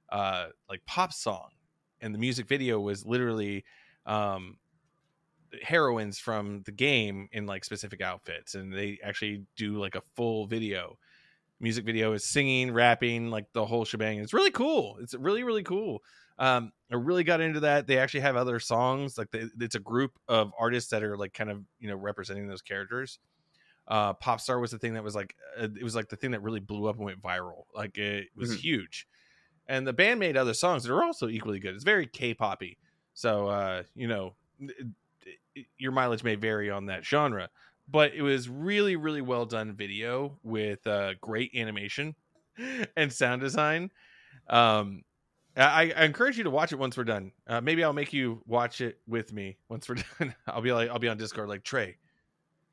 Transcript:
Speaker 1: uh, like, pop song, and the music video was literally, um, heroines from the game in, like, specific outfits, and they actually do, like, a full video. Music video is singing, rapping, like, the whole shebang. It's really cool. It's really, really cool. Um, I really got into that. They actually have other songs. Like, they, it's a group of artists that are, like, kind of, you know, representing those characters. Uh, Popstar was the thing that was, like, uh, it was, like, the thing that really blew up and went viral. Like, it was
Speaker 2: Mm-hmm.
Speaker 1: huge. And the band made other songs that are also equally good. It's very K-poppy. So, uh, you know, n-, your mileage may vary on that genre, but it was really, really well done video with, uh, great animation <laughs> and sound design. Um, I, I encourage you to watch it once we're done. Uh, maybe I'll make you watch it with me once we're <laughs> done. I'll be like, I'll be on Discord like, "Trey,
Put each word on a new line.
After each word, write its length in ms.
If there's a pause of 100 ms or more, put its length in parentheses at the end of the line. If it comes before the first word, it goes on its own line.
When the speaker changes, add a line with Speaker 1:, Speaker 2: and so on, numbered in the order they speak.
Speaker 1:
uh, 400 (200)
like, 180
pop 260
song, 380 (500)
and 140
the 40
music 280
video 340
was 260
literally, 580 (400)
um, 540 (1040)
heroines 560
from 440
the 100
game 600
in, 140
like, 180
specific 360
outfits, 540
and 180
they 300
actually 400 (140)
do, 220
like, 180
a 60 (120)
full 320
video. 500 (640)
Music 260
video 280
is 120
singing, 480
rapping, 580
like, 220
the 120
whole 200
shebang. 340
It's 160
really 160
cool. 500
It's 140
really, 280
really 200
cool. 400 (360)
Um, 340 (200)
I 40
really 280
got 160
into 200
that. 260
They 100
actually 240
have 160
other 240
songs. 560
Like, 140
they, 160 (120)
it's 160
a 60
group 380 (100)
of 300
artists 320
that 120
are, 140
like, 160
kind 160
of, 140 (180)
you 80
know, 80
representing 500
those 140
characters. 580 (720)
Uh, 240
Popstar 480
was 100
the 80
thing 160
that 80
was, 120
like, 200 (240)
uh, 60
it 180
was, 140
like, 140
the 60
thing 160
that 100
really 180
blew 280
up 80
and 100
went 160
viral. 420 (100)
Like, 220
it 400
was 140
Speaker 2:
Mm-hmm. 100
Speaker 1:
huge. 480 (580)
And 200
the 80
band 260
made 160
other 160
songs 320
that 80
are 100
also 280
equally 280
good. 160
It's 100
very 220
K-poppy. 720 (380)
So, 340
uh, 360 (100)
you 120
know, 280 (260)
n-, 340 (840)
your 140
mileage 300
may 120
vary 360
on 160
that 160
genre, 460 (400)
but 240
it 80
was 260
really, 500
really 260
well 240
done 280
video 680
with, 440
uh, 280
great 400
animation 600 (420)
<laughs> 400
and 140
sound 300
design. 500 (600)
Um, 520 (560)
I, 380
I 80
encourage 320
you 80
to 60
watch 220
it 60
once 200
we're 60
done. 280 (140)
Uh, 160
maybe 200
I'll 120
make 180
you 320
watch 380
it 240
with 260
me 240 (140)
once 180
we're 60
<laughs> 240
done. 160 (120)
I'll 140
be 100
like, 200
I'll 80
be 100
on 80
Discord 320
like, 160
"Trey, 320 (760)